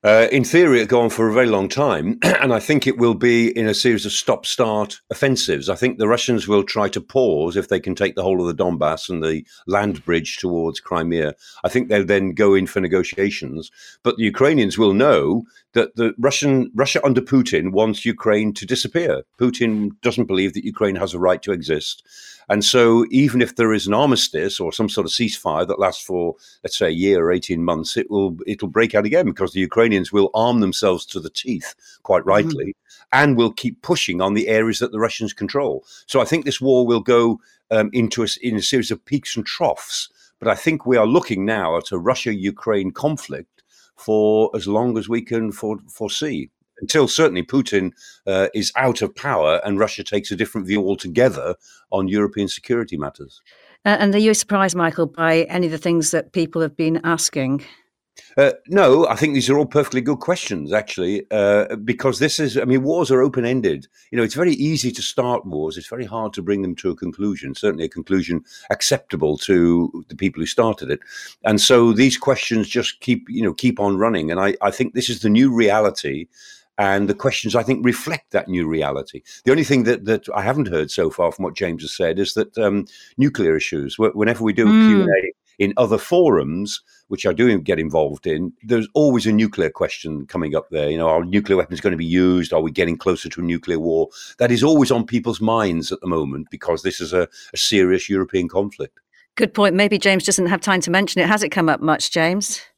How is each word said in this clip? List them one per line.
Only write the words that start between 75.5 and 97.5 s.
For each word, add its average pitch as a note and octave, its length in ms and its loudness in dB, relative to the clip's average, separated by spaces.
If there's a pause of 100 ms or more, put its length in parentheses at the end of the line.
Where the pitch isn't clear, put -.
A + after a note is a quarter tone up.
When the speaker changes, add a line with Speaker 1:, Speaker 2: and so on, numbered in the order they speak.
Speaker 1:
reality. G2+ 760 0 (500)
And G2+ 300 2
the G2+ 60 0
questions, A#2 400 -4
I A#2 80 2
think, B2 220 -2
reflect C#3+ 460 -2
that - 180 -2
new F2+ 180 -2
reality. C#2+ 560 -4 (220)
The C3+ 60 2
only D3+ 140 4
thing B2+ 200 2
that, A2+ 220 0
that G#2+ 280 -2
I G#2 80 -2
haven't B2+ 260 -2
heard D#2 220 -2
so E2+ 200 0
far F2 220 -2
from F#2+ 120 -8
what E2 120 -6
James E2 260 -4
has D2+ 100 -10
said E2+ 260 -2
is G2 160 -2
that, - 220 -4
um, G2+ 300 0 (320)
nuclear A2+ 380 2
issues, C#2+ 400 -6
wh-, G#2+ 180 2
whenever A2 300 0
we G#2+ 80 2
do G#2+ 140 2
a G#2 40 6
Speaker 2:
Mm. A3 180 6
Speaker 1:
Q G2+ 140 4
and - 80 0
A F#2+ 220 0 (260)
in G2+ 180 0
other A2 220 2
forums, G2+ 840 0 (280)
which - 180 -6
I F2+ 80 0
do A2 240 4
get E2 200 -2
involved D2+ 480 -2
in, E2 360 -4
there's A2 320 -2
always C3 320 4
a A2 60 2
nuclear G#2 360 0
question D#2 560 -6
coming D2+ 300 -6
up D#2 160 -4
there. D2 180 -2
You D#2+ 80 -2
know, E2 120 0
are D#2+ 140 2
nuclear G2 360 2
weapons F2 240 -4
gonna F2+ 160 0
be E2 80 -6
used? F2+ 480 2
Are D#2+ 80 2
we D#2+ 80 -2
getting E2+ 260 -2
closer E2+ 320 -2
to E2+ 120 -12
a F2 40 -6
nuclear E2+ 340 -2
war? D#2+ 300 0 (300)
That B2 120 2
is A#2 120 2
always D3 280 4
on A#2 140 2
people's A#2 360 -4
minds G#2+ 520 0
at - 80 -10
the F#2 60 -10
moment D2+ 440 -4
because E2+ 320 -4
this - 160 -4
is E2 140 -8
a, F2+ 160 2 (240)